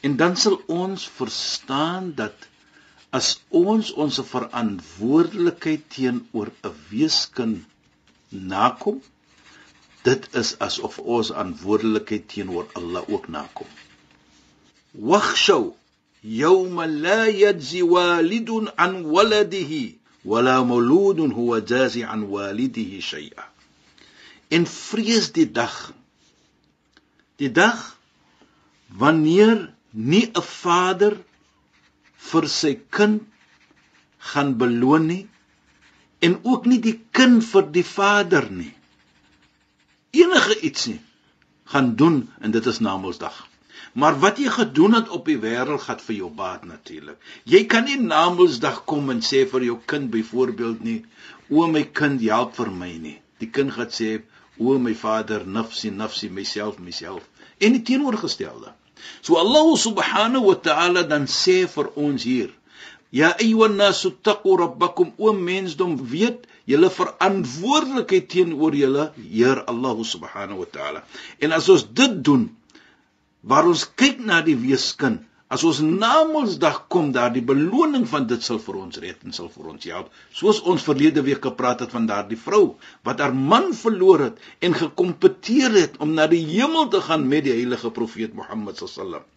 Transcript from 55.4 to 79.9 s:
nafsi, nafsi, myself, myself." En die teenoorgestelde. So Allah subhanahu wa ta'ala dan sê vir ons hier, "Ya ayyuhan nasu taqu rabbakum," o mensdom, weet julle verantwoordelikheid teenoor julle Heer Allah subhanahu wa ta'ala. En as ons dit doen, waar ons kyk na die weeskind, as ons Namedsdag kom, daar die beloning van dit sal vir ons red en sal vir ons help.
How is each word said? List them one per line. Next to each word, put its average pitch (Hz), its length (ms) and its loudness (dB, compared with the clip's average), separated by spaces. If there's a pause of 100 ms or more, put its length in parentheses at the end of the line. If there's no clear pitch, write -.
nafsi, 113 440 -6
nafsi, 104 380 -8
myself, 98 500 -8
myself." 87 420 -14 (380)
En 214 120 4
die 254 100 2
teenoorgestelde. 220 920 -4 (480)
So 165 140 4
Allah 269 420 6
subhanahu 220 680 0
wa 190 100 8
ta'ala 175 480 2
dan 147 220 0
sê 185 420 2
vir 147 280 -4
ons 143 280 -2
hier, 120 260 -2 (600)
"Ya 160 280 4
ayyuhan 220 360 4
nasu 196 360 2 (120)
taqu 196 340 2
rabbakum," 175 600 0
o 214 160 2
mensdom, 180 640 -4 (120)
weet 220 380 -2 (180)
julle 156 240 4
verantwoordelikheid 190 1400 -2
teenoor 160 460 0
julle 143 360 0 (200)
Heer 123 360 2
Allah 117 360 -4
subhanahu 95 560 -10
wa 90 60 -8
ta'ala. 71 380 -12 (360)
En 151 120 0
as 165 180 0
ons 170 140 8 (100)
dit 220 300 2
doen, 131 320 2 (880)
waar 147 240 4
ons 170 180 2 (100)
kyk 262 240 2
na 196 220 0
die 156 140 2
weeskind, 127 640 -2 (300)
as 127 140 -4
ons 151 180 2
Namedsdag 220 1080 0
kom, 156 240 0
daar 123 220 0
die 123 100 -2
beloning 208 640 0
van 139 200 -2
dit 117 140 -2
sal 113 160 -4
vir 98 180 -10
ons 95 220 -12
red 90 260 -14
en - 100 -16
sal 85 160 -12
vir 76 180 -20
ons 73 180 -18
help. 85 240 -12 (240)